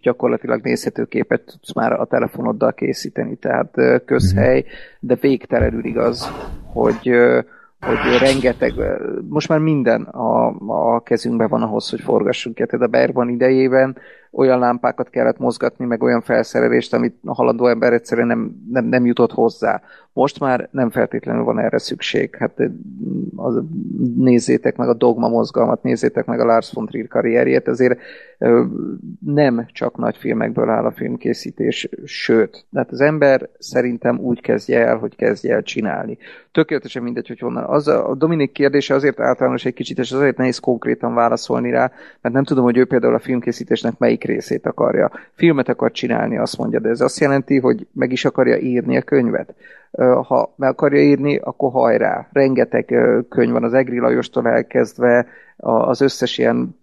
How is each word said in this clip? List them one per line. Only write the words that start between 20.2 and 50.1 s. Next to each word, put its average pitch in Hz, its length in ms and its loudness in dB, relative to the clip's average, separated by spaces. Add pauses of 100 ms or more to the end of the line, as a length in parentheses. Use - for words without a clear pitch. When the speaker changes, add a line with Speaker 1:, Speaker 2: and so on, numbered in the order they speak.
Speaker 1:
már 131 320 -2
nem 123 180 0
feltétlenül 117 540 -2
van 117 140 0
erre 117 200 0
szükség. - 580 -4
Hát, - 240 -4
ö, 127 60 0 (680)
az, 120 260 -4 (540)
nézzétek 123 600 2
meg 123 120 -2
a 117 60 4
Dogma 117 340 2
mozgalmat, 117 540 0
nézzétek 120 440 -2
meg 120 140 -4
a 120 40 2
Lars 113 280 2
von 113 140 -6
Trier 113 220 -8
karrierjét, 123 600 2
ezért, 123 300 2 (400)
ö, 120 260 4 (600)
nem 143 480 2
csak - 240 -6
nagy 117 200 -4
filmekből 117 520 -2
áll 113 160 0
a 117 80 0
filmkészítés, - 960 -6 (160)
sőt, - 720 -2
hát 127 160 -2
az 127 100 -6
ember 143 480 4 (100)
szerintem 123 600 -2
úgy 123 220 -4
kezdje 117 460 0
el, 120 100 2
hogy 113 200 -8
kezdje 113 380 0
el 110 80 0
csinálni. 107 560 -6 (340)
Tökéletesen 139 500 -2
mindegy, 120 260 -8
hogy 120 100 -12
honnan. 120 260 -6
Az 147 240 0
a, 117 220 2
a 135 40 -2
Dominik 151 380 0
kérdése 143 420 2
azért 135 260 0
általános 127 440 0
egy 127 100 -2
kicsit, 127 240 -8
és 123 140 -4
azért 135 240 2
nehéz 127 220 0
konkrétan 120 560 -2
válaszolni 120 560 0
rá, 123 200 2 (300)
mert 120 140 -4
nem 135 100 2
tudom, 131 200 2
hogy 120 120 4
ő 127 100 6
például 120 280 2
a 120 40 0
filmkészítésnek 120 800 -4
melyik 117 260 2
részét - 420 -4
akarja. - 440 0 (240)
Filmet 151 340 2
akar 120 220 0
csinálni, 117 480 -4
azt 117 200 -4
mondja, 117 200 -2
de 113 100 -2
ez 120 120 -2
azt - 200 0
jelenti, 139 380 2
hogy 127 340 0
meg 127 200 -2
is 127 120 -4
akarja 127 320 2
írni 123 400 -2
a 127 60 0
könyvet. 120 520 0 (360)
Ö, 127 360 4